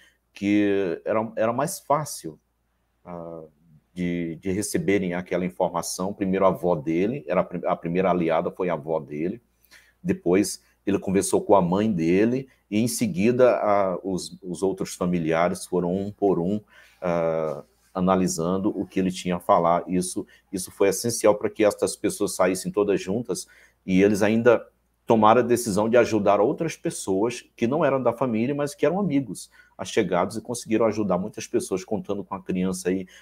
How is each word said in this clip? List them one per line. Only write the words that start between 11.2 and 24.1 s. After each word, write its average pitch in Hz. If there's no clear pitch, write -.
com 104
a 98
mãe 95
dele, 101
e 104
em 120
seguida 113
a, 98
os, 87
os 90
outros 95
familiares 87
foram 87
um 98
por 98
um, 95
ah, 80
analisando 92
o 98
que -
ele 92
tinha 90
a 87
falar. 85
Isso, 92
isso 95
foi -
essencial 117
para 104
que -
estas 101
pessoas 98
saíssem 92
todas 101
juntas, 95
e 92
eles 101